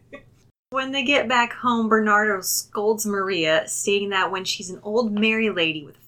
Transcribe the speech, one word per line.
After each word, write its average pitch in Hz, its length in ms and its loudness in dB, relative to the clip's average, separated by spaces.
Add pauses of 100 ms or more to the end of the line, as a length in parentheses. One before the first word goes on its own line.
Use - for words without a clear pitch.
(720)
When 262 200 -2
they 269 120 0
get 254 240 2
back 240 260 2
home, 233 340 0
Bernardo 214 540 4
scolds 214 640 -2
Maria, 190 600 0
stating 202 420 -2
that 185 220 0
when 190 120 -4
she's 185 280 -8
an - 100 -14
old 220 320 0
married 220 380 2
lady 160 340 -2
with - 220 -20